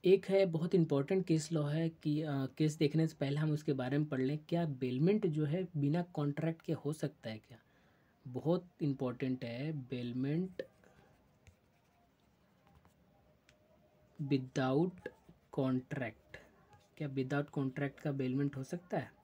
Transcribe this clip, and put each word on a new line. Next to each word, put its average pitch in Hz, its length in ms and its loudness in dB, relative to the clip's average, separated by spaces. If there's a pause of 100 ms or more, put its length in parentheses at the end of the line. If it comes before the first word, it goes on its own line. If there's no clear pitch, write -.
एक 185 220 6
है 196 200 4
बहुत 165 280 0
इंपॉर्टेंट 160 520 2
केस 156 260 0
लॉ 156 100 2
है 156 260 0
कि, 156 340 -2
अ, 156 80 -4
केस 143 480 0
देखने 160 280 4
से 160 140 -6
पहले 143 160 0
हम 156 140 2
उसके 151 220 0
बारे 131 260 0
में 151 100 0
पढ़ 131 120 -2
लें, 139 180 0 (100)
क्या 170 180 0
बेलमेंट 143 600 2
जो 156 180 0
है 175 320 -2
बिना 147 260 2
कॉन्ट्रैक्ट 160 600 -2
के 165 100 -4
हो 143 200 -4
सकता - 380 -8
है 110 80 -8
क्या? - 200 -20 (720)
बहुत 160 400 -2 (140)
इंपॉर्टेंट 131 600 -2
है, 123 280 -6
बेलमेंट 135 920 -4 (3500)
without 135 680 2 (680)
contract, 131 800 -2 (600)
क्या 151 120 -6
without 135 360 0
contract 139 560 -4
का 147 120 -2
बेलमेंट 135 440 -2
हो 135 60 -8
सकता 175 360 -6
है? 117 140 -6 (120)